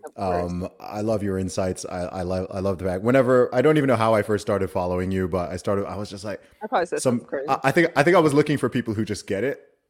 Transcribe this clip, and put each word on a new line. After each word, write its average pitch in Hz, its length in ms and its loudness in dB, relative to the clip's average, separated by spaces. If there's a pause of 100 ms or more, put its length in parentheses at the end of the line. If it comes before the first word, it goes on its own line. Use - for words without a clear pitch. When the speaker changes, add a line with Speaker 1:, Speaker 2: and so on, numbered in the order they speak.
Speaker 1:
Of - 120 -18
course. 90 340 -2
Speaker 2:
Um, 87 180 -6 (120)
I 104 220 -8
love 107 200 0
your 95 160 -2
insights. 92 480 -4
I, 90 200 -8
I 95 160 -6
love, 92 280 -4
I 98 80 -8
love 95 200 -2
the 85 60 -6
fact, 92 200 -2
whenever, 123 500 4
I 127 80 4
don't 156 140 6
even 135 100 2
know 127 80 4
how 113 200 4
I 104 80 4
first 104 200 -2
started 95 280 0
following 90 420 -2
you, 95 160 0
but 87 220 -4
I 92 60 -8
started, 98 300 -2
I 82 80 -8
was 98 160 -10
just 98 140 -14
like, 101 160 -8 (220)
Speaker 1:
I 220 40 -6
probably 185 200 0
said 151 140 -4
Speaker 2:
some, 120 200 2
Speaker 1:
something - 80 -14
crazy. 143 200 -6
Speaker 2:
I, 135 140 0
I 135 80 2
think, 165 240 2
I 139 80 4
think 175 140 6
I 175 40 8
was 151 140 4
looking 147 240 2
for 131 100 0
people 117 240 -2
who 107 120 -2
just 101 240 -6
get 101 160 0
it. - 200 -4 (260)